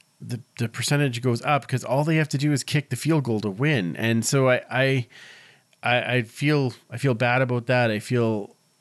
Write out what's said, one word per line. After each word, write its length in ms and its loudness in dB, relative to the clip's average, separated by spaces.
the, 220 -10
the 100 -4
percentage 540 -2
goes 220 0
up 240 0
'cause 160 -4
all 200 0
they 120 0
have 140 0
to 80 -4
do 140 2
is 120 0
kick 260 -2
the 60 -6
field 280 0
goal 180 0
to 80 -2
win. 460 0
And 300 0
so 240 2
I, 200 4
I, 380 0
I, 340 0
I 80 2
feel, 500 0
I 80 -10
feel 160 2
bad 280 2
about 260 -2
that. 240 2
I 80 -2
feel 560 -2